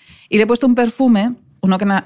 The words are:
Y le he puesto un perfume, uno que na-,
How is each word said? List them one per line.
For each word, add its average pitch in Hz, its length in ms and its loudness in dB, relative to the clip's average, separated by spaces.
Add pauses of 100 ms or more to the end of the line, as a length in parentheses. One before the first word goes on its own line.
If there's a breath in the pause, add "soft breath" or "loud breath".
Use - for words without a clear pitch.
(280 soft breath)
Y - 100 -2
le 214 60 4
he 220 40 -4
puesto 240 200 0
un 247 80 2
perfume, 240 600 0 (260)
uno 190 160 0
que 202 80 -4
na-, 196 200 -2